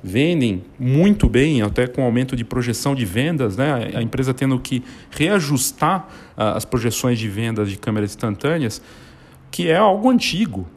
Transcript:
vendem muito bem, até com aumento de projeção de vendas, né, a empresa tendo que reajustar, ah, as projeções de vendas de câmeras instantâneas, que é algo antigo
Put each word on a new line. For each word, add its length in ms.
vendem 600
muito 520
bem, 320
até 260
com 160
aumento 320
de 80
projeção 500
de 120
vendas, 500
né, 400
a 60
empresa 320
tendo 260
que 240
reajustar, 1000
ah, 220
as 80
projeções 520
de 120
vendas 400
de 80
câmeras 340
instantâneas, 680
que 200
é 80
algo 320
antigo 680